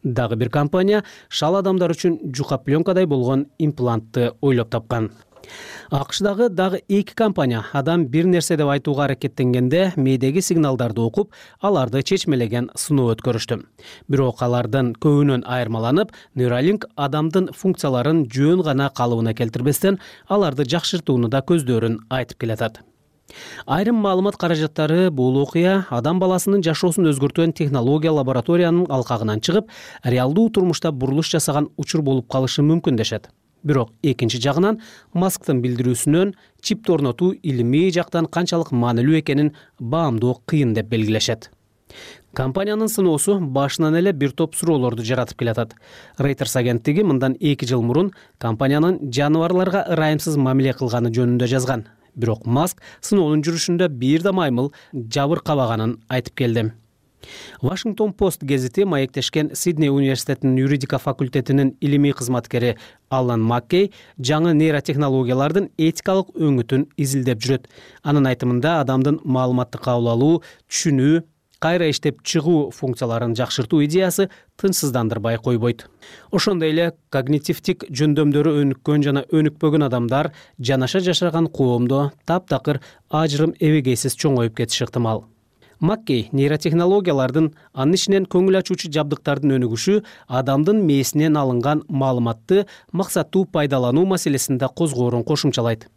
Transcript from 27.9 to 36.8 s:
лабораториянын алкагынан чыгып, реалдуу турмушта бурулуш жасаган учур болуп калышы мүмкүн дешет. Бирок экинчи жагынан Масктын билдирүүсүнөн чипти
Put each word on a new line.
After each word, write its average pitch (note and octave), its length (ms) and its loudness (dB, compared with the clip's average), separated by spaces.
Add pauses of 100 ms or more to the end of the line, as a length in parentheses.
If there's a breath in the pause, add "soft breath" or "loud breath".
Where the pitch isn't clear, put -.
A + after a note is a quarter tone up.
лабораториянын E3 800 2
алкагынан A2+ 500 -2
чыгып, G3+ 280 0 (360 loud breath)
реалдуу C3+ 460 2
турмушта F3+ 420 0
бурулуш C3+ 380 -2
жасаган D3 480 0
учур D#3 240 -2
болуп C3+ 300 0
калышы C3 340 0
мүмкүн D#3 320 2
дешет. A2 320 -4 (320)
Бирок C3+ 300 0 (100)
экинчи B2 400 0
жагынан F3 380 0 (340 loud breath)
Масктын F3 480 -2
билдирүүсүнөн B2+ 720 0 (300 soft breath)
чипти - 280 -2